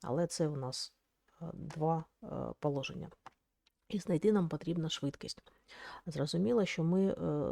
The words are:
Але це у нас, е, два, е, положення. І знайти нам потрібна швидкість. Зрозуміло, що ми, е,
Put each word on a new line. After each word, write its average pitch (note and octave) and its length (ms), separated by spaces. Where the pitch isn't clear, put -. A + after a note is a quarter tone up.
Але E3 260
це E3 200
у D3+ 80
нас, C3 380
е, E3+ 120
два, D#3+ 500
е, G#3+ 40
положення. C#3+ 500
І G#3 100
знайти F3 320
нам F#3 180
потрібна D#3+ 400
швидкість. - 540
Зрозуміло, F3 600
що E3+ 180
ми, F#3 240
е, - 80